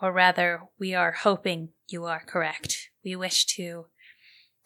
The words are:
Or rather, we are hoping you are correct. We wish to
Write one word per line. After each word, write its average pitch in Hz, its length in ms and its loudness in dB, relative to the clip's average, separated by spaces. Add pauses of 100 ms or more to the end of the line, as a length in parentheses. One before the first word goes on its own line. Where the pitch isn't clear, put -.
Or 190 100 0
rather, 180 520 4 (140)
we 190 160 -4
are 175 180 2
hoping 175 580 0 (180)
you 170 160 -8
are 165 220 -4
correct. - 640 -4 (140)
We 185 120 -6
wish 185 300 0 (100)
to 170 300 -10 (800)